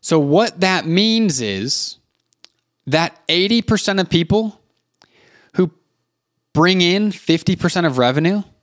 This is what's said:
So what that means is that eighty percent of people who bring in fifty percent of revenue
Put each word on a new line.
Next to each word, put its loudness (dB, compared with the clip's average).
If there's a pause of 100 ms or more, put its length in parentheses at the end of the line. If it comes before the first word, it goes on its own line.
So 0
what 0
that 0
means 0
is -6 (880)
that -2
eighty 0
percent -2
of -2
people -2 (920)
who 0 (840)
bring 2
in 2
fifty -2
percent -2
of 0
revenue 2 (200)